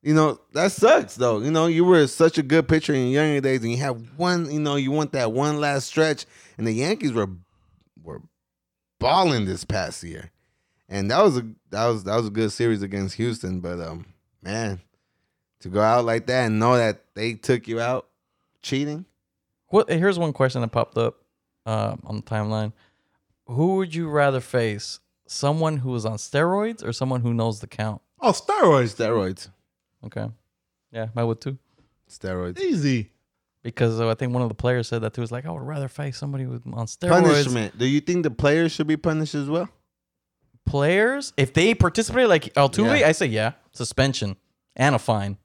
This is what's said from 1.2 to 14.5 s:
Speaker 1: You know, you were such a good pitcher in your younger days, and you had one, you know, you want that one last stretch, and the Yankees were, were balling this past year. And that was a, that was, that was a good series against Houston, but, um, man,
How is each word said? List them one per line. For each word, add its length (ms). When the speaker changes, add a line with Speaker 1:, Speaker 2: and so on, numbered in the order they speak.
Speaker 1:
You 100
know, 160
you 180
were 220
such 320
a 40
good 260
pitcher 260
in 140
your 160
younger 160
days, 220
and 80
you 80
had 380
one, 340
you 100
know, 160
you 140
want 220
that 200
one 280
last 280
stretch, 380
and 80
the 60
Yankees 400
were, 160
were 200
balling 460
this 200
past 380
year. 280
And 220
that 120
was 160
a, 80
that 160
was, 180
that 120
was 120
a 20
good 220
series 300
against 340
Houston, 440
but, 200
um, 260
man, 380